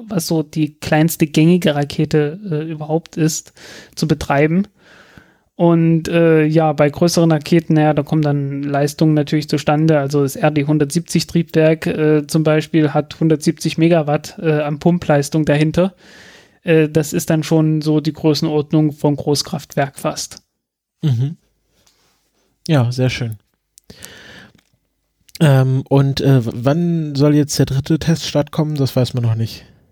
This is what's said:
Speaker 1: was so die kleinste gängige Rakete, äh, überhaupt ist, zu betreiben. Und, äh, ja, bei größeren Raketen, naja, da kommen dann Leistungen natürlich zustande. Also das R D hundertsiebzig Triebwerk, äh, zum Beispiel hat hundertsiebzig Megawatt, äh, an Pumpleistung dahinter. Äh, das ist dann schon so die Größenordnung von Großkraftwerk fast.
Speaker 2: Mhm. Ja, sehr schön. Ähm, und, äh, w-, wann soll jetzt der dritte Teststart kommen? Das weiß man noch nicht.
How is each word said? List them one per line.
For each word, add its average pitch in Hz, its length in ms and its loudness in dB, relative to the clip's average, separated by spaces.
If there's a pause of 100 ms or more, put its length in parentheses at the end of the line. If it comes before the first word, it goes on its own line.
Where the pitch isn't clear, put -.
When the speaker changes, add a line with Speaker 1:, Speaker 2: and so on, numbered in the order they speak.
Speaker 1:
was 196 200 -4
so 160 140 -2
die 151 380 -6
kleinste 160 480 0
gängige 160 480 2
Rakete, 147 640 -2 (100)
äh, 156 220 -6
überhaupt 156 460 -6
ist, 160 340 -4 (440)
zu 160 120 -2
betreiben. 156 600 0 (920)
Und, 165 520 2
äh, 165 360 4
ja, 156 280 2
bei 147 160 2
größeren 165 420 2
Raketen, 160 440 0
naja, 151 180 4
da 147 100 0
kommen 160 180 -2
dann 143 420 -2
Leistungen 147 500 0
natürlich 151 340 -2
zustande. 151 520 2
Also 143 240 0
das 135 120 -4
R 151 160 0
D 147 140 -2
hundertsiebzig 151 640 -2
Triebwerk, 160 600 0
äh, 151 400 0
zum 156 160 0
Beispiel 156 500 0
hat 151 280 -4
hundertsiebzig 156 560 -2
Megawatt, 156 640 0
äh, 151 200 0
an 147 180 -6
Pumpleistung 156 680 0
dahinter. 156 480 0 (680)
Äh, 160 260 2
das 151 240 -2
ist 170 160 -4
dann 160 140 0
schon 156 380 2
so 151 200 0
die 151 100 -2
Größenordnung 151 800 0
von 147 240 -2
Großkraftwerk 143 840 -4
fast. - 440 -10 (600)
Speaker 2:
Mhm. 139 360 -2 (1300)
Ja, 127 240 2
sehr 127 180 -2
schön. 117 280 -8 (2000)
Ähm, 135 480 4
und, 139 320 2
äh, 135 260 4
w-, 113 80 -4
wann 151 640 -2
soll 147 180 2
jetzt 147 260 0
der 135 60 4
dritte 135 320 -2
Teststart 147 540 -2
kommen? 151 240 -4
Das 135 180 -2
weiß 127 200 0
man 123 100 -2
noch 113 120 0
nicht. 110 300 -8 (260)